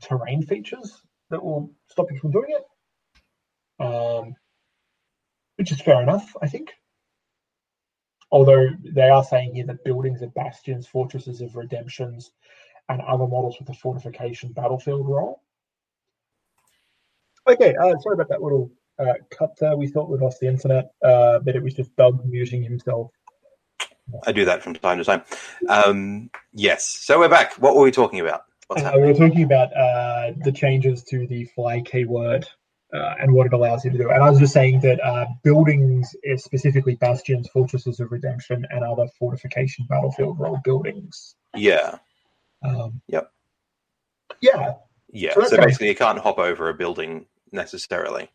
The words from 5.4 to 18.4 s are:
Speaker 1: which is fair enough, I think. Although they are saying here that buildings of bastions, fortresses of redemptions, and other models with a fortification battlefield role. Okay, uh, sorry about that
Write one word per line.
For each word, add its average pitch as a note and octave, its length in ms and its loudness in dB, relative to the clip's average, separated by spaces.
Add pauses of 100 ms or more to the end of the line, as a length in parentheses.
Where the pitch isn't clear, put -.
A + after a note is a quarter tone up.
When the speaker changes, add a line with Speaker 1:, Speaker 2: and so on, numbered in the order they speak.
Speaker 1:
which F3+ 160 -4
is C3+ 80 -8
fair C3 220 4
enough, F3 400 -4
I D3 60 -4
think. D4+ 240 -14 (1600)
Although C3+ 380 8 (140)
they C3 260 2
are C#3 160 6
saying B2 300 -2
here B2 120 -8
that B2 180 -14
buildings B2+ 380 -4
of A2+ 120 -14
bastions, B2+ 520 -10
fortresses B2+ 540 -8
of A#2+ 160 -14
redemptions, A#2+ 760 -14 (560)
and B2+ 140 -6
other B2+ 240 -4
models B2 320 -6
with - 120 -20
a C3 40 -12
fortification B2 760 -12
battlefield C3+ 560 -6
role. C#3+ 320 -6 (2000)
Okay, A#3+ 280 6
uh, F3 240 2
sorry G#3 140 -2
about E3+ 160 -4
that C3 120 -4